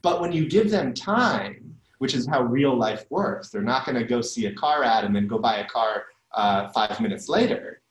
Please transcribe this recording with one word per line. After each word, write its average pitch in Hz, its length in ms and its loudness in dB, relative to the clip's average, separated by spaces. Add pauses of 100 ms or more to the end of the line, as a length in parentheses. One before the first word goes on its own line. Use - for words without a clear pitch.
But 175 180 2
when 175 120 -2
you 156 160 2
give 208 220 4
them 139 220 0
time, 190 800 -2 (240)
which 135 160 -2
is 120 120 0
how 139 160 2
real 131 340 2
life 110 340 0
works, 135 380 -2
they're 101 140 -6
not 120 240 0
gonna 123 180 -2
go 120 160 0
see 113 260 -4
a 101 80 -4
car 147 280 0
ad 113 220 2
and 101 100 0
then 101 120 2
go 110 120 -2
buy 110 200 4
a 101 80 -6
car, 110 380 -2 (280)
uh, 101 380 2
five 107 300 0
minutes 101 280 -4
later. - 520 0 (100)